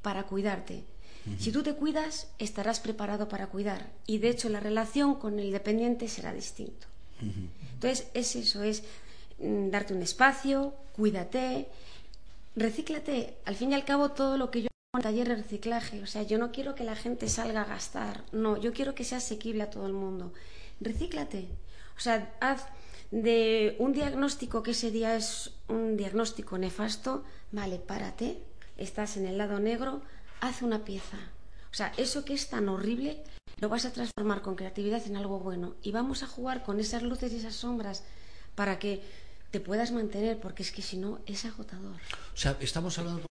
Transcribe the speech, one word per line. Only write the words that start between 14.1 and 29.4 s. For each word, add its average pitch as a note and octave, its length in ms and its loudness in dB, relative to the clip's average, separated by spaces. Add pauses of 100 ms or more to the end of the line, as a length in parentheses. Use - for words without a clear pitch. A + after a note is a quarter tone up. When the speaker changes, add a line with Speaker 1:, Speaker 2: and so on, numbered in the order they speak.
Speaker 1:
todo C4+ 260 4
lo B3+ 140 0
que A#3+ 120 2
yo A3+ 40 0
hago - 280 -8
en B3+ 40 4
el A#3+ 40 2
taller A3+ 260 4
de A#3+ 60 4
reciclaje, G#3+ 680 -2
o G3 60 -6
sea, G#3+ 160 -2
yo G#3+ 140 4
no A#3 140 2
quiero C4+ 240 -2
que - 80 -4
la A3 120 -2
gente A#3+ 320 -2
salga A3 340 2
a G3+ 40 2
gastar, G3+ 680 -4
no, A3 260 4
yo A3 160 0
quiero C4+ 220 0
que B3+ 80 -4
sea B3 160 -2
asequible A3 440 -2
a G#3 60 -2
todo G3+ 180 -4
el G3 60 0
mundo. F#3+ 400 -2 (460)
Recíclate. A3+ 680 -2 (480)
O - 40 -8
sea, A3+ 420 2
haz C4 240 2 (460)
de A3 680 6
un C4 140 6
diagnóstico C#4 680 2
que A3+ 80 0
ese A#3 180 2
día A3+ 260 4
es - 360 -2 (160)
un A3 300 2
diagnóstico G3+ 600 0
nefasto, G#3+ 680 0 (280)
vale, G3 260 -2
párate, G3+ 640 -4 (380)
estás G#3 400 -2
en F#3+ 100 0
el F#3 100 0
lado G3+ 220 0